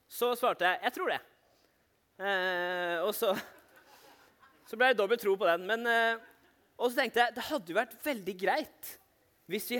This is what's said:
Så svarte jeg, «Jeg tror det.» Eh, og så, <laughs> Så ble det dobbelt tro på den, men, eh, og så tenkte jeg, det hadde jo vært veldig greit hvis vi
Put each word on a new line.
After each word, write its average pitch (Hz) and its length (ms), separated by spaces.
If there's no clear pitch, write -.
Så 240 280
svarte 196 300
jeg, 180 160
«Jeg 226 140
tror 320 160
det.» 143 80
Eh, 180 840
og 208 100
så, 220 160
<laughs> - 680
Så 226 80
ble 254 80
det 214 140
dobbelt 226 180
tro 196 160
på 202 80
den, 175 240
men, 226 160
eh, 226 360
og 240 80
så 254 140
tenkte 240 180
jeg, 233 160
det 247 80
hadde 262 240
jo 165 80
vært 233 300
veldig 208 340
greit 226 520
hvis 202 160
vi 240 120